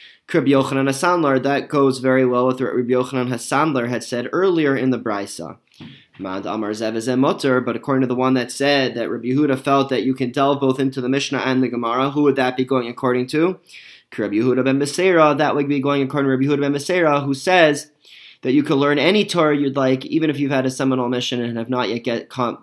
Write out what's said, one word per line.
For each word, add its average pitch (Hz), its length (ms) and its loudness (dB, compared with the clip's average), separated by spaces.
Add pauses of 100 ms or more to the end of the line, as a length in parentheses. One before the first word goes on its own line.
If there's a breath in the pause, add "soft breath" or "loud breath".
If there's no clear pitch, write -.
(320 loud breath)
Rabbi 139 180 2
Yochanan 135 380 2
HaSandlar, 143 540 2
that 139 260 -2
goes 139 300 2
very 131 260 2
well 123 220 2
with 127 140 -2
what 123 140 -2
Rabbi 123 180 -2
Yochanan 127 360 0
HaSandlar 131 600 0
had 123 160 -4
said 120 280 -6
earlier 165 440 2
in 131 140 0
the 123 80 0
Brisa. 101 600 -8 (600 loud breath)
Mad 95 280 -8
Amar 104 240 -4
Zeh 110 220 -4
v'zeh 117 260 -2
Mutter, 131 420 2
but 117 160 -4
according 131 260 -2
to 131 40 2
the 123 80 -2
one 127 200 2
that 123 180 -2
said 139 420 0
that 113 160 -4
Rabbi 117 180 -6
Yehuda 135 300 2
felt 139 300 2
that 117 160 0
you 131 100 0
can 127 160 -2
delve 139 300 0
both 135 180 2
into 135 220 -2
the 123 80 -4
Mishnah 135 300 -2
and 127 240 2
the 123 60 0
Gemara, 120 420 0
who 147 120 0
would 139 140 4
that 127 200 0
be 131 80 0
going 127 240 0
according 123 400 -2
to? 170 300 0 (580 loud breath)
Rabbi 104 200 -2
Yehuda 123 280 2
ben 135 140 2
Beseira, 156 580 4
that 139 180 0
would 135 140 0
be 143 120 0
going 139 220 0
according 139 280 0
to 131 60 2
Rabbi 131 80 0
Yehuda 143 160 0
ben 143 140 0
Beseira, 147 500 0
who 139 80 -2
says 156 580 2 (520 loud breath)
that 131 100 0
you 143 100 4
can 139 140 0
learn 143 220 2
any 190 260 2
Torah 156 320 2
you'd 139 200 -2
like, 131 300 0
even 156 220 0
if 135 100 -2
you've 139 120 -2
had 131 160 0
a 131 40 0
seminal 131 380 0
mission 123 320 -4
and 120 160 -4
have 117 140 -6
not 123 180 -2
yet 117 160 -6
get 117 240 -4
com-, 123 340 -6